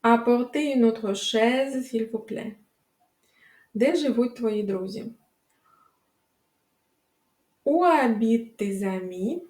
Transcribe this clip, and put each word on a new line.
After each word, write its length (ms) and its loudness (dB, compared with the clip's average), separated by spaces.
Apportez 720 2
une 100 6
autre 280 0
chaise, 600 0
s'il 360 -6
vous 200 -8
plaît. 220 -10
Де 220 2
живуть 400 0
твої 280 -2
друзі? 420 -6
Où 200 4
habitent 760 2
tes 180 -4
amis? 720 -4